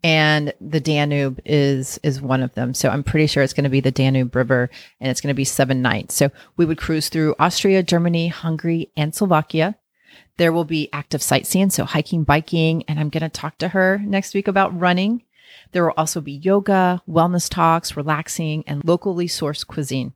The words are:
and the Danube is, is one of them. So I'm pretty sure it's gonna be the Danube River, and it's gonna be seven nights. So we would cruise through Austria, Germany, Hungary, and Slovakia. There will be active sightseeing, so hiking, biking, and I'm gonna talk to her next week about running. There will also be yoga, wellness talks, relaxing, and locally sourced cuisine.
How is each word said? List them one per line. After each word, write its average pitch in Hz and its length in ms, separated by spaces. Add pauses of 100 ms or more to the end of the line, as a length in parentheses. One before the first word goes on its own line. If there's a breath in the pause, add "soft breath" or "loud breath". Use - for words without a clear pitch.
and 151 560
the 151 200
Danube 143 640
is, 139 580
is 135 180
one 131 220
of 123 120
them. 127 200
So - 140
I'm 139 160
pretty 156 240
sure 143 160
it's 135 80
gonna 143 160
be 135 100
the 131 140
Danube 131 420
River, 123 340 (320 loud breath)
and 131 80
it's - 120
gonna 143 120
be 131 120
seven 131 360
nights. 101 340
So 139 180 (240 loud breath)
we 170 80
would 160 140
cruise 156 300
through 156 300
Austria, 185 460
Germany, 170 420
Hungary, 165 680
and 151 180
Slovakia. 165 640 (600 soft breath)
There 170 140
will 170 120
be 151 280
active 143 300
sightseeing, 185 480
so - 140
hiking, 156 400
biking, 160 640
and 151 100
I'm 151 120
gonna 160 180
talk - 300
to 170 100
her 190 300
next 196 360
week 196 140
about 190 280
running. 185 460 (480 loud breath)
There 175 140
will 165 120
also 156 240
be 143 120
yoga, 185 760
wellness 170 400
talks, 165 480
relaxing, 156 680
and 143 180
locally 175 440
sourced 147 360
cuisine. 135 520